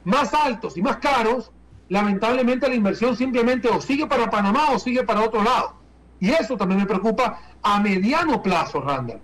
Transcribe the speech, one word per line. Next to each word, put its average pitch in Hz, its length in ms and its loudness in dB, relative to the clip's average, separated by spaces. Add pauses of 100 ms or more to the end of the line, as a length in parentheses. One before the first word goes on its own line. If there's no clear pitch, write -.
más 262 300 0
altos 269 420 -2
y 175 60 -6
más 240 160 -2
caros, 247 520 0 (380)
lamentablemente 233 800 0
la 254 60 0
inversión 220 420 0
simplemente 247 520 0
o - 120 2
sigue 285 260 -2
para 247 220 0
Panamá 214 460 2
o 208 40 0
sigue 247 240 -2
para 220 200 0
otro 226 200 0
lado. 254 320 0 (460)
Y 185 80 0
eso 269 300 0
también 190 220 0
me 202 60 0
preocupa 214 540 -2 (220)
a 208 180 2
mediano 220 600 0
plazo, 160 400 -2
Randall. 127 420 -6